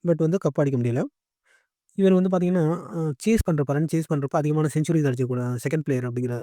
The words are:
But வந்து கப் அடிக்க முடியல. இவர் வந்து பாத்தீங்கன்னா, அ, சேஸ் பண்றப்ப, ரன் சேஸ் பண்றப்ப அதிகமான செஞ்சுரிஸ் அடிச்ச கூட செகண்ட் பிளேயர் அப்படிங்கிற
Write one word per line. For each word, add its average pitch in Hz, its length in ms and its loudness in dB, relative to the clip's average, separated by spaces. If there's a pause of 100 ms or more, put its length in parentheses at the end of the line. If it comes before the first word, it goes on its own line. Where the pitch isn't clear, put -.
But 170 140 2
வந்து 160 200 0
கப் 160 220 -2
அடிக்க 139 180 2
முடியல. 120 240 0 (960)
இவர் 190 160 6
வந்து 185 160 4
பாத்தீங்கன்னா, 180 340 2 (260)
அ, 170 100 -8 (180)
சேஸ் 220 260 0
பண்றப்ப, 147 300 0
ரன் 151 180 0
சேஸ் 160 180 -2
பண்றப்ப 143 280 -2
அதிகமான 151 300 2
செஞ்சுரிஸ் 156 400 2
அடிச்ச 127 180 0
கூட 123 160 -4 (160)
செகண்ட் 160 280 -4
பிளேயர் 127 200 -2
அப்படிங்கிற 123 380 -4